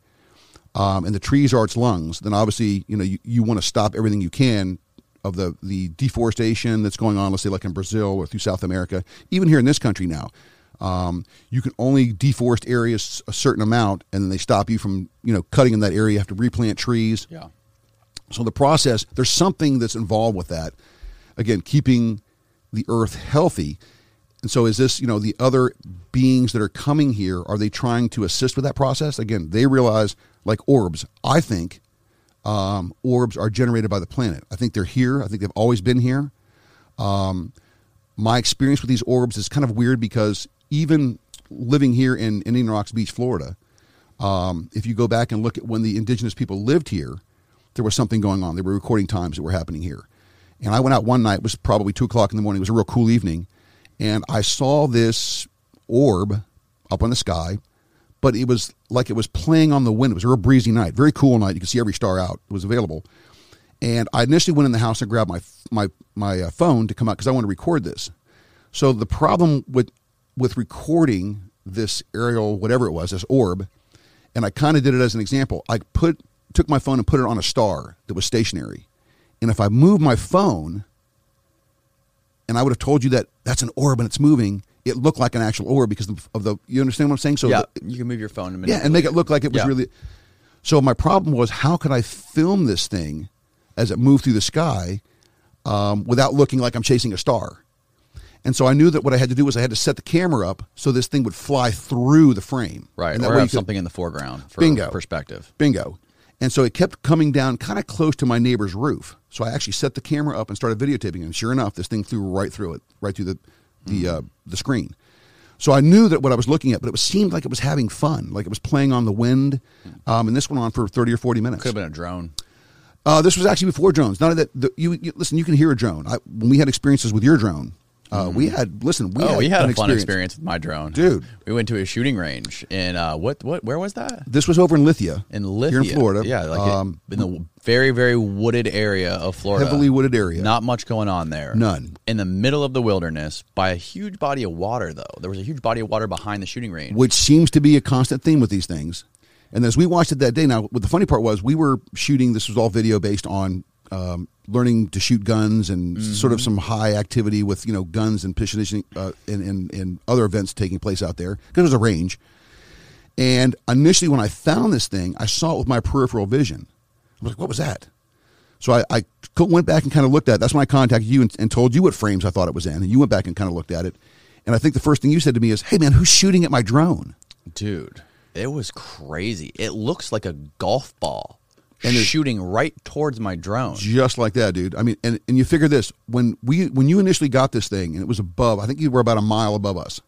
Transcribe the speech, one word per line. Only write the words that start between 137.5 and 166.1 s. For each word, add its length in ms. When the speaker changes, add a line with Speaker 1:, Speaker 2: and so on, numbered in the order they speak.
Speaker 2:
very, 260
very 260
wooded 520
area 480
of 200
Florida. 300
Speaker 1:
heavily 240
wooded 260
area. 280
Speaker 2:
Not 180
much 240
going 240
on 220
there. 240
Speaker 1:
None. 420
Speaker 2:
In 100
the 80
middle 380
of 100
the 80
wilderness 600
by 160
a 40
huge 440
body 240
of 80
water, 420
though. 100
There 100
was 100
a 40
huge 200
body 180
of 80
water 180
behind 360
the 40
shooting 240
range. 240
Speaker 1:
Which 180
seems 380
to 80
be 160
a 60
constant 400
theme 180
with 120
these 160
things. 360
And 140
as 120
we 100
watched 240
it 80
that 140
day, 120
now, 180
what 200
the 40
funny 200
part 160
was, 180
we 140
were 240
shooting, 380
this 160
was 80
all 120
video 300
based 260
on, 380
um, 360
learning 420
to 100
shoot 240
guns 480
and 260
Speaker 2:
Mm-hmm. 160
Speaker 1:
sort 200
of 80
some 160
high 360
activity 480
with, 240
you 80
know, 100
guns 400
and 120
positioning, 480
uh, 160
and, 160
and, 300
and 340
other 180
events 280
taking 240
place 240
out 160
there, 180
'cause 80
it 20
was 100
a 60
range. 400
And 380
initially 420
when 100
I 80
found 460
this 140
thing, 300
I 80
saw 300
it 40
with 80
my 120
peripheral 460